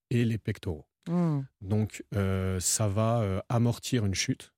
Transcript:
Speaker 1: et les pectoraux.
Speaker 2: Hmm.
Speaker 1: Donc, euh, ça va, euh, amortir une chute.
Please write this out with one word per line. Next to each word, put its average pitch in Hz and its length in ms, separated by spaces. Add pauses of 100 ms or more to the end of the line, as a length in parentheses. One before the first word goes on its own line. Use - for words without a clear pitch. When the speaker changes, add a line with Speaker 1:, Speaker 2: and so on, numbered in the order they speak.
Speaker 1:
et 120 160
les 110 120
pectoraux. 95 480 (240)
Speaker 2:
Hmm. 165 320 (200)
Speaker 1:
Donc, 104 420 (120)
euh, 95 460
ça - 260
va, 110 340
euh, 98 180 (100)
amortir 117 560
une 92 100
chute. - 420